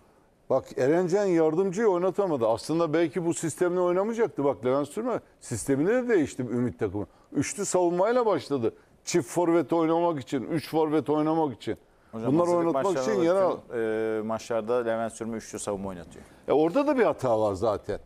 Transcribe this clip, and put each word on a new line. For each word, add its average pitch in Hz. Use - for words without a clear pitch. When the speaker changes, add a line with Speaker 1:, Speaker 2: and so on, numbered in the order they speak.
Speaker 1:
Bak 127
Erencan 170
Yardımcı'yı 175
oynatamadı. 175
Aslında 156
belki 170
bu 170
sistemle 175
oynamayacaktı. 190
Bak 123
Levent 139
Sürmen 220
sistemini 135
de 247
değişti 165
Ümit 123
takımı. 101
Üçlü 170
savunmayla 185
başladı. 139
Çift -
forvet 170
oynamak 165
için, 123
üç -
forvet 156
oynamak 151
için. -
Speaker 2:
Hocam, 113
Speaker 1:
Bunları 170
Speaker 2:
hazırlık 170
Speaker 1:
oynatmak 135
için 185
Speaker 2:
maçlarında 190
Speaker 1:
yer 170
Speaker 2:
da 190
Speaker 1:
al. 160
Speaker 2:
bütün, 110
e, 107
maçlarda 110
Levent 113
Sürme 113
üçlü 107
savunma 98
oynatıyor. 90
Speaker 1:
E, -
orada 170
da 285
bir 233
hata 127
var 104
zaten. 98